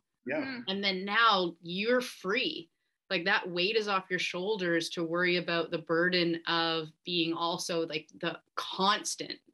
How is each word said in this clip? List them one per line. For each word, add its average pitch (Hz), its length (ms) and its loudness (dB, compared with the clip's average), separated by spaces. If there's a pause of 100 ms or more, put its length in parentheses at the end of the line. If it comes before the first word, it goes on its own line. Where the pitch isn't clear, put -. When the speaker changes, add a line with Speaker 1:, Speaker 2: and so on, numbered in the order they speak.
(260)
Speaker 1:
Yeah. 151 140 -2
Speaker 2:
Mm-hmm. 185 280 -6
Speaker 3:
And 196 160 -2
then 190 200 0
now 202 580 4
you're 208 380 2
free. 220 680 -4 (400)
Like, 180 180 -2
that 196 220 2
weight 180 280 0
is 214 100 0
off 190 240 0
your 180 80 0
shoulders 180 720 0
to 170 140 -4
worry 175 320 2
about 170 340 0
the 170 80 -2
burden 170 720 2
of 165 400 0 (160)
being 165 280 0
also, 170 540 -2
like, 156 220 -6 (120)
the 170 200 -4 (160)
constant - 840 0 (160)